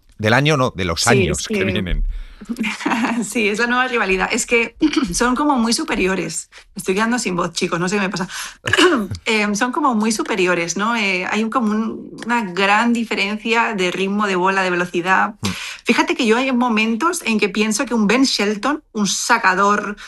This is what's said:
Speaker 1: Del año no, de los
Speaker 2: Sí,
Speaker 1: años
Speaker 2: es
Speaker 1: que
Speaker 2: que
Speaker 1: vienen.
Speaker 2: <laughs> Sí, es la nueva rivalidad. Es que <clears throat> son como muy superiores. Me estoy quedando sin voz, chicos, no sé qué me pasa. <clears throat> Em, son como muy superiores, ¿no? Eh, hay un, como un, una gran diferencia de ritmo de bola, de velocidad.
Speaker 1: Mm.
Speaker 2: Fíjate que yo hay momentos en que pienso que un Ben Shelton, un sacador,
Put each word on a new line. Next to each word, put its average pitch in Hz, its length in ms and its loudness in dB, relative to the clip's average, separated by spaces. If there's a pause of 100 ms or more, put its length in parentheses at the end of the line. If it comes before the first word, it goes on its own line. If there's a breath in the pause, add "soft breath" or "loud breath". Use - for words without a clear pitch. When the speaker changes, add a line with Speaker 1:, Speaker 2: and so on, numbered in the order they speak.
(160)
Speaker 1:
Del 107 160 2
año 143 240 4
no, 131 200 2
de 95 80 -2
los 85 180 -2
Speaker 2:
Sí, - 80 2
Speaker 1:
años - 300 2
Speaker 2:
es - 80 -8
Speaker 1:
que - 60 -4
Speaker 2:
que 190 100 0
Speaker 1:
vienen. - 420 -2 (400 loud breath)
Speaker 2:
<laughs> 233 800 -2
Sí, 214 240 -2
es 208 100 -2
la 240 80 2
nueva 247 220 2
rivalidad. 190 420 0
Es 233 160 -2
que 233 300 0 (180)
<clears throat> 233 180 0
son 240 220 2
como 294 220 2
muy 233 160 2
superiores. 190 800 -2 (240 loud breath)
Me 202 60 -10
estoy 190 140 -2
quedando 226 240 0
sin 196 160 -2
voz, 175 180 -2
chicos, 175 280 -2
no 180 80 0
sé 208 80 0
qué 202 60 0
me 190 80 -2
pasa. 185 180 -4 (340 loud breath)
<clears throat> 269 600 2
Em, 208 320 0
son 247 160 0
como 277 240 2
muy 214 160 2
superiores, 220 640 0
¿no? 214 180 0
Eh, 202 340 -2
hay 214 140 -2
un, 220 80 -2
como 220 220 0
un, - 520 -4
una 233 280 -2
gran 202 400 2
diferencia 226 800 -2
de 180 160 0
ritmo 196 380 -2
de 190 80 0
bola, 190 260 2
de 185 80 0
velocidad. 180 720 0
Speaker 1:
Mm. 208 40 -4 (380 loud breath)
Speaker 2:
Fíjate 302 300 2
que 262 120 0
yo 214 100 4
hay 262 160 0
momentos 240 720 0
en 220 160 0
que 202 80 2
pienso 214 380 0
que 240 80 -2
un 214 120 2
Ben 233 160 4
Shelton, 220 720 0
un 208 160 0
sacador, 202 880 2 (120 loud breath)